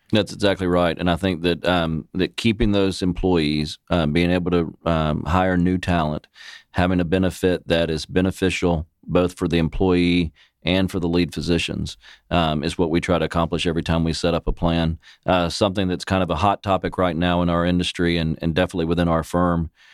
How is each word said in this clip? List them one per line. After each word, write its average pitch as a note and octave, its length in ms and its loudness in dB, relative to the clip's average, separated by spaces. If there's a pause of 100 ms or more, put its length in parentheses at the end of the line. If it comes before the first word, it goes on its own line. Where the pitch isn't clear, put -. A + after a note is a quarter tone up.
(140)
That's G#2 180 2
exactly F#2+ 360 0
right. F2 300 4
And F2+ 120 0
I F2 80 2
think F2+ 240 -2
that, E2+ 240 0
um, E2 480 0
that F2 240 -2
keeping A2 340 0
those G2 300 0
employees, D#2+ 760 0 (120)
uh, E2+ 160 0
being E2+ 260 2
able F2+ 200 0
to, E2+ 260 0 (120)
um, D#2 360 0
hire F#2 320 0
new F2+ 200 2
talent, D#2 500 -2 (440)
having F2+ 300 2
a F2 40 -2
benefit F2+ 640 0
that E2 220 0
is D#2+ 160 -4
beneficial F2+ 840 0 (160)
both F2 300 0
for F2+ 160 -2
the E2+ 80 2
employee F2 760 2 (320)
and F#2 260 0
for F#2 120 -6
the E2+ 80 -2
lead E2+ 240 0
physicians, D#2 640 -4 (340)
um, D#2+ 320 0
is E2+ 140 -6
what F2 120 0
we D#2+ 120 2
try F2 160 0
to D#2+ 80 -2
accomplish E2 400 -2
every E2 180 -2
time E2 220 0
we E2 80 0
set E2 200 -2
up E2 140 -4
a - 60 2
plan. E2 440 0 (280)
Uh, F2 240 2
something F#2+ 400 0
that's F2+ 160 -4
kind F#2+ 180 0
of E2 60 -2
a E2+ 60 -2
hot F#2+ 280 0
topic F#2 340 -2
right F2+ 200 0
now F2 240 2
in F2 80 2
our E2+ 160 2
industry F2 520 0
and, D#2+ 240 -2
and E2 120 -2
definitely F2 320 0
within E2+ 240 0
our E2 140 2
firm, F2 460 0 (240)